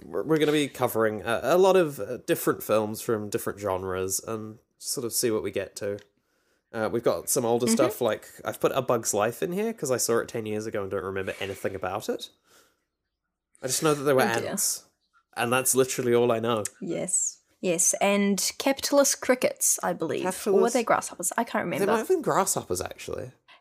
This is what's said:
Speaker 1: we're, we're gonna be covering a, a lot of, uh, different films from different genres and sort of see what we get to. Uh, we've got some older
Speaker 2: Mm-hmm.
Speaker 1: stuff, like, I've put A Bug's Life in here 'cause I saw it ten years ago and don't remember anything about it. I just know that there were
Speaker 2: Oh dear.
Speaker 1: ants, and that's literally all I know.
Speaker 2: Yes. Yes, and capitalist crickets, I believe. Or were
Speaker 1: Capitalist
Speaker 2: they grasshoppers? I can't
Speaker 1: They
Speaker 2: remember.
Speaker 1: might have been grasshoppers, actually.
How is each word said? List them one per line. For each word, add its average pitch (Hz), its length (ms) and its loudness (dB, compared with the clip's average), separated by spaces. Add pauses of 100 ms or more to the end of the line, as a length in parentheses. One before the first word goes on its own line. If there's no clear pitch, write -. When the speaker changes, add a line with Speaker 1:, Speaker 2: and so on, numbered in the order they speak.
Speaker 1:
we're, 82 180 -4
we're 156 140 2
gonna 147 160 4
be 147 160 2
covering 110 540 0
a, 104 200 0
a 143 140 4
lot 185 180 8
of, 156 240 2
uh, 104 260 -6
different 160 380 0
films 107 380 0
from 104 280 -2
different 98 300 -4
genres 95 680 -2
and 110 340 -8 (180)
sort - 280 -6
of 110 60 -6
see - 200 0
what 104 120 0
we 98 80 -4
get 95 260 -6
to. 101 220 -6 (720)
Uh, 113 200 -2
we've 113 120 -2
got 85 260 0
some 131 140 2
older 120 220 2
Speaker 2:
Mm-hmm. 113 100 4
Speaker 1:
stuff, 127 240 2
like, 110 280 -2 (180)
I've - 160 -8
put 160 120 4
A 135 80 0
Bug's 123 320 0
Life 107 300 0
in 170 80 -2
here 214 220 -2
'cause 151 180 -4
I 123 60 2
saw 117 220 2
it - 100 -2
ten 113 160 -6
years 107 200 -4
ago 104 180 -4
and 95 80 -8
don't 98 120 -2
remember 95 380 -4
anything 98 340 -6
about 92 320 -6
it. - 220 -6 (1300)
I 131 60 -6
just 127 160 -2
know 156 100 4
that 143 100 -2
there 139 120 4
were 131 60 6
Speaker 2:
Oh 117 180 2
dear. - 120 -4
Speaker 1:
ants, - 340 -4 (500)
and 117 160 -2
that's 127 240 2
literally 127 400 2
all 120 160 4
I 113 80 0
know. 113 240 0 (160)
Speaker 2:
Yes. - 600 -2 (200)
Yes, 175 400 0
and 202 580 2
capitalist 277 640 2
crickets, - 640 0
I 185 80 0
believe. 165 300 -4
Or 180 60 -2
were 185 40 0
Speaker 1:
Capitalist 220 440 2
Speaker 2:
they 240 100 2
grasshoppers? - 520 0
I 233 60 2
can't - 220 -2
Speaker 1:
They 170 100 -4
Speaker 2:
remember. 185 160 2
Speaker 1:
might 226 60 4
have 220 100 -2
been 370 140 2
grasshoppers, 147 580 0
actually. - 520 -8 (300)